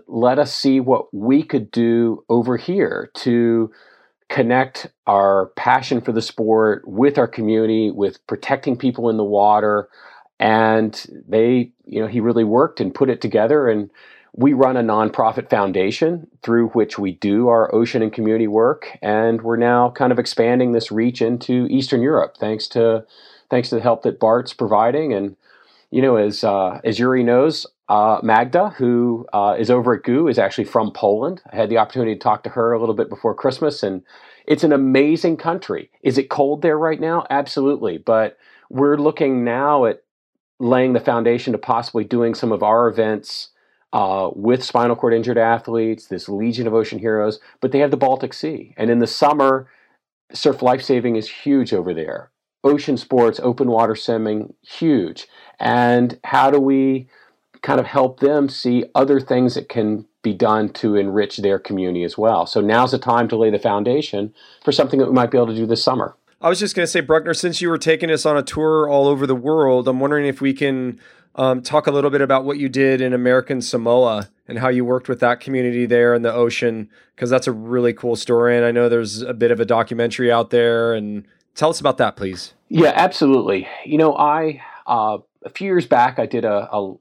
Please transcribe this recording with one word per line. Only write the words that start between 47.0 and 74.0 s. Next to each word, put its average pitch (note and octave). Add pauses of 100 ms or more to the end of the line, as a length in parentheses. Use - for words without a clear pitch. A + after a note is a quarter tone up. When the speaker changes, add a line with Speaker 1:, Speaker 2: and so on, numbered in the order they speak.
Speaker 1:
but C3
they C#3
have C#3+
the C#3
Baltic C3
Sea. -
And A2+
in A#2+
the A#2
summer, C3+ (640)
surf -
lifesaving B2
is A2
huge C#3
over F2+
there. - (340)
Ocean C#3+
sports, A#2
open B2
water A2+
swimming, G#2+
huge. B2 (320)
And B2
how C3+
do C#3+
we C3+ (580)
kind C#3
of A#2
help C3
them C#3+
see B2 (100)
other C3+
things B2+
that -
can G#2+ (160)
be G#2+
done G#2+
to G#2+
enrich G2+
their G2
community F2+
as E2
well. F2
So -
now's A#2
the B2
time A#2
to A#2
lay A2
the G#2
foundation G#2+ (320)
for D3+
something C3+
that C3
we -
might B2
be C3+
able A#2+
to A2
do A2+
this A2+
summer. B2+ (260)
Speaker 2:
I E3
was F3+
just G3+
gonna F3
say, E3+
Bruckner, D#3
since E3+
you F3
were E3
taking D#3+
us D#3
on D3+
a C#3
tour D#3
all C#3+
over C#3
the C3
world, C3
I'm B2+
wondering C#3+
if C3+
we C3+
can, C3 (340)
um, C3
talk D3+
a -
little C#3+
bit C#3
about C3+
what C#3+
you C#3
did C3+
in B2+
American B2+
Samoa A#2 (180)